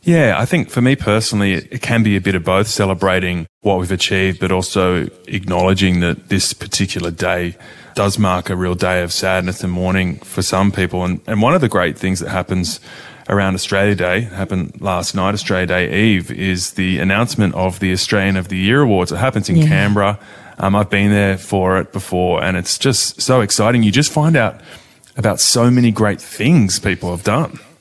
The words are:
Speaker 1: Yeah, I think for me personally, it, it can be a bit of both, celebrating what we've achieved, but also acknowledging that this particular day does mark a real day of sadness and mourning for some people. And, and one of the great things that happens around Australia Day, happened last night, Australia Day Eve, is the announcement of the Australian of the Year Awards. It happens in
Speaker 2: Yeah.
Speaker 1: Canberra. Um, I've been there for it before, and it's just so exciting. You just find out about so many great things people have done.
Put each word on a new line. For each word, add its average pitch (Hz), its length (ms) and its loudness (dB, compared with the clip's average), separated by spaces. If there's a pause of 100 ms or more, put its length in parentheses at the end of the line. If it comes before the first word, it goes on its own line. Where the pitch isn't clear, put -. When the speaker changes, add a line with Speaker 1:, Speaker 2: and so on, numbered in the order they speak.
Speaker 1:
Yeah, 147 360 4
I 120 80 0
think 170 240 -2
for 123 100 -2
me 131 160 4
personally, 104 560 0
it, - 180 -4
it - 120 -10
can 117 200 0
be 104 140 2
a 92 60 -2
bit 95 120 0
of 87 80 -2
both, 95 260 2
celebrating 92 760 0 (140)
what 98 180 0
we've 90 140 -2
achieved, 95 480 0
but 92 100 -2
also 92 580 0 (200)
acknowledging 92 720 2
that 87 300 -2
this - 240 -2
particular 95 560 -4
day 87 460 -4 (380)
does 101 240 0
mark 92 300 0
a 95 80 -4
real 90 180 -2
day 90 280 0
of 85 100 -6
sadness 92 500 -2
and 92 80 -4
mourning 92 500 -2
for - 200 -8
some 95 320 0
people. 90 320 -2
And, 90 220 -2
and 104 160 0
one 135 120 4
of 185 60 4
the 131 80 2
great 87 300 0
things 95 220 -2
that - 100 -8
happens 90 500 -4 (480)
around 95 260 0
Australia 98 400 0
Day, 90 280 0
happened 95 580 -6
last 90 340 -4
night, 95 200 0
Australia 92 320 -2
Day 90 400 0
Eve, 95 260 0
is 92 400 -4
the 92 260 -2
announcement 98 560 0
of 92 240 -2
the 95 140 0
Australian 95 440 0
of 90 120 -4
the 95 80 -6
Year 104 240 2
Awards. 98 320 2
It 87 60 -4
happens 117 320 -2
in 87 60 2
Speaker 2:
Yeah. 151 120 4
Speaker 1:
Canberra. 101 500 2 (400)
Um, 98 160 0
I've 101 160 2
been 101 200 2
there 101 260 2
for 92 420 0
it - 140 -4
before, 90 500 -2
and 92 140 -2
it's - 220 -4
just - 420 -2
so 127 220 2
exciting. 113 400 2
You 104 100 4
just 139 180 2
find 156 240 2
out 113 260 2 (560)
about 104 240 0
so 120 300 4
many 123 200 4
great 104 320 0
things 117 580 2
people 90 300 -4
have 87 120 -6
done. 117 380 -2 (200)